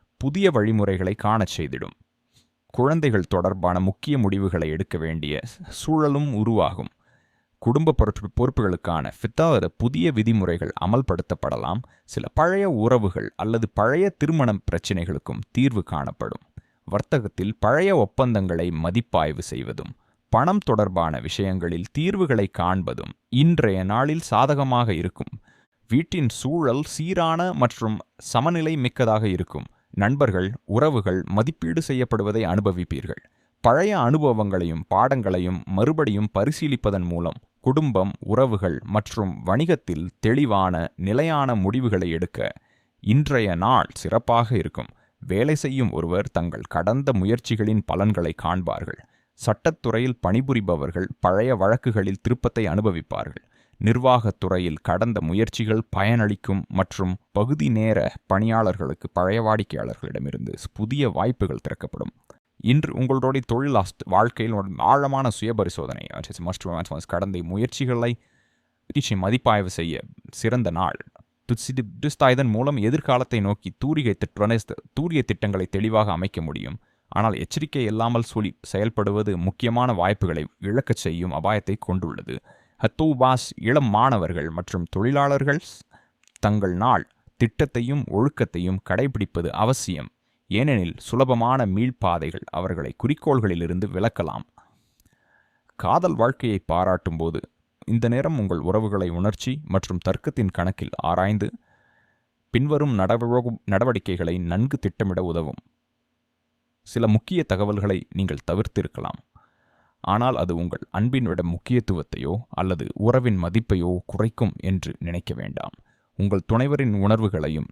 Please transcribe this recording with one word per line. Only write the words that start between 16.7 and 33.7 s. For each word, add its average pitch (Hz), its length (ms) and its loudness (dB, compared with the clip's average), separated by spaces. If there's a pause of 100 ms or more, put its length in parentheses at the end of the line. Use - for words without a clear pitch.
வர்த்தகத்தில் 104 760 -2
பழைய 151 380 2
ஒப்பந்தங்களை 98 720 0 (100)
மதிப்பாய்வு 82 640 -2
செய்வதும் - 500 -10 (400)
பணம் 175 340 4
தொடர்பான 92 540 2
விஷயங்களில் 87 720 -4
தீர்வுகளை 156 540 2 (120)
காண்பதும் 87 540 -2 (240)
இன்றைய 139 480 4
நாளில் 139 440 0
சாதகமாக 127 680 2
இருக்கும். 85 380 -6 (580)
வீட்டின் 151 420 2
சூழல் 143 540 0
சீரான 165 540 -2 (120)
மற்றும் 117 440 0 (280)
சமநிலை 160 520 0
மிக்கதாக 120 520 2
இருக்கும். 90 400 -4 (260)
நண்பர்கள், 104 560 2 (160)
உறவுகள் 107 600 2
மதிப்பீடு 151 540 0
செய்யப்படுவதை 113 640 0
அனுபவிப்பீர்கள். 90 760 -2 (420)
பழைய 160 360 4